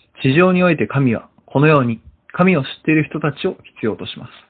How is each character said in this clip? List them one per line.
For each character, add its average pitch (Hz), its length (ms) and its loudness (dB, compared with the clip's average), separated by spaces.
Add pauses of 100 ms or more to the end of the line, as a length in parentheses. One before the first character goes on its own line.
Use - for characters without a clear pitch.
(220)
地 135 120 2
上 185 180 4
に 180 100 2
お 180 80 4
い 156 60 2
て 165 100 -2
神 131 280 0
は - 140 -10 (180)
こ - 140 -2
の 147 60 4
よ 156 140 6
う 127 40 0
に 117 160 -4 (320)
神 180 240 2
を 135 60 -2
知 - 40 -8
っ - 20 -14 (160)
て 160 80 0
い - 20 4
る 156 100 0
人 151 160 -10
た 151 120 -4
ち - 140 -8
を 185 100 -6 (200)
必 - 100 -6
要 104 100 -4
と 85 100 -14
し - 120 -14
ま - 80 -16
す。 - 60 -20 (180)